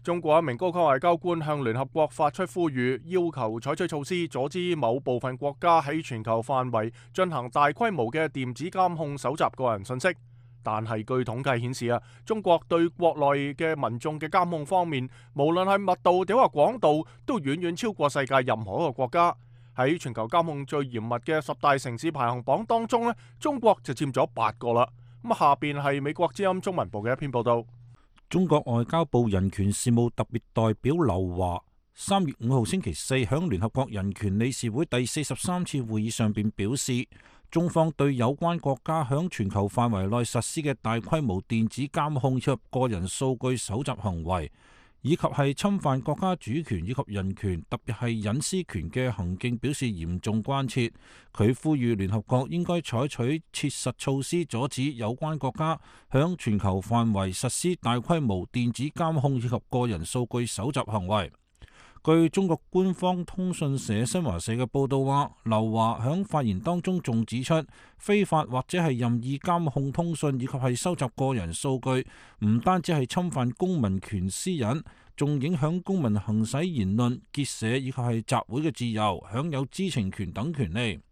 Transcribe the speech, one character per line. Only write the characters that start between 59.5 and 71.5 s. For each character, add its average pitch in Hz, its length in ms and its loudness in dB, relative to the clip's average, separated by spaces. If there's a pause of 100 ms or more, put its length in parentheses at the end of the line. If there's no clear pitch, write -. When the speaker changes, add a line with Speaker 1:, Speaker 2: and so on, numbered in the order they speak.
Speaker 2:
個 123 180 0
人 87 160 -2
數 123 260 -4
據 123 160 -2
搜 110 240 -4
集 143 120 -2
行 101 260 -4
為。 101 240 0 (720)
據 165 280 4
中 196 180 0
國 160 120 0 (100)
官 185 240 2
方 180 320 0
通 185 280 -4
訊 139 240 -2
社 113 280 0
新 180 180 -2
華 90 160 -2
社 110 140 -4
嘅 123 120 0
報 135 220 0
道 135 160 0
話， 139 280 0 (120)
劉 110 280 2
華 113 300 2
響 160 220 0
發 151 180 0
言 104 160 0
當 170 240 -2
中 185 200 -2
仲 113 240 0
指 123 180 -4
出， 160 180 2 (360)
非 208 260 2
法 156 220 2
或 127 240 -4
者 180 100 0
係 151 180 2
任 120 240 2
意 135 160 -4
監 175 280 0
控 139 260 0
通 170 240 -2
訊 139 200 0
以 123 40 -2
及 131 80 -4
係 127 260 -2
收 175 220 -2
集 139 100 -2 (100)
個 135 180 0
人 85 200 -4